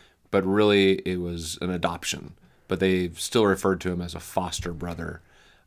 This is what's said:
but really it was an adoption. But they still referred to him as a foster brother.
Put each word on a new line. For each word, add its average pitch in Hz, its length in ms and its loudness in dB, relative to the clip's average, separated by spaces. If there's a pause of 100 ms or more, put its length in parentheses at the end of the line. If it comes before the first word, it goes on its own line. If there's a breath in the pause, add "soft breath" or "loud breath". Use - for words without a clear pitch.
(320 soft breath)
but 98 140 2
really 98 500 6 (100)
it 90 140 -4
was 85 420 -6
an 87 80 -2
adoption. 87 640 -4 (340 soft breath)
But 92 120 -2
they 92 360 2
still - 300 2
referred 95 360 2
to 92 100 -4
him 87 100 -4
as 85 140 -10
a 85 40 -10
foster 87 540 -6
brother. 82 480 -8 (460 soft breath)